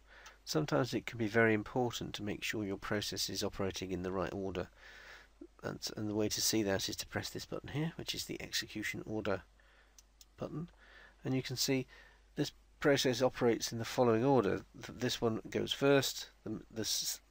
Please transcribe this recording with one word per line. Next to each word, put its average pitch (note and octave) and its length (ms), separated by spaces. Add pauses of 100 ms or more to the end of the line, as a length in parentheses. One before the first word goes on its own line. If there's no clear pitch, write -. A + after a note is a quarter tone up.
(440)
Sometimes D3 500
it A2 120
can - 120
be A2+ 80
very A2 260
important A#2 640
to - 80
make G#2 220
sure G#2+ 200
your G2 120
process G2 520
is G2+ 140
operating F#2+ 480
in F2+ 140
the F#2 80
right F#2 200
order. F#2+ 360 (960)
And, - 160 (160)
and G#2+ 120
the G#2 60
way G#2+ 140
to G#2+ 120
see A2+ 220
that G2 260
is F#2+ 80
to - 120
press - 220
this - 160
button - 240
here, D#3 260
which - 180
is - 120
the - 140
execution - 640
order G#2 380 (960)
button. - 320 (560)
And C3 100
you C3 80
can B2 140
see C3 320 (480)
this D3 160 (260)
process C3+ 420
operates B2+ 520
in A#2 60
the A2+ 60
following A#2+ 400
order. G2+ 380 (180)
Th-, - 200
this A#2+ 200
one A2+ 200 (100)
goes G#2 220
first, - 580 (140)
the, G#2 160 (100)
the A2 120
s-, - 380 (100)